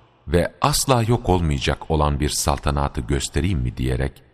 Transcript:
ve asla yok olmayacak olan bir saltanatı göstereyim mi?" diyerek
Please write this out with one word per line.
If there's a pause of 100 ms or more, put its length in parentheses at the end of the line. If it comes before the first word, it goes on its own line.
(280)
ve
asla
yok
olmayacak
olan
bir
saltanatı
göstereyim
mi?"
diyerek (100)